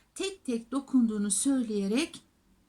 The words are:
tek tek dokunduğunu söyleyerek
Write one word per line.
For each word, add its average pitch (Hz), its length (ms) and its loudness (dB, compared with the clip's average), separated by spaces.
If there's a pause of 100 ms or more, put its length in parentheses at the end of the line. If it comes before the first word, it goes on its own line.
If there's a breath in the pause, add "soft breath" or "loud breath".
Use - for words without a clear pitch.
(160 loud breath)
tek 381 300 -6
tek 233 260 -4
dokunduğunu 226 600 2
söyleyerek 226 920 0 (460)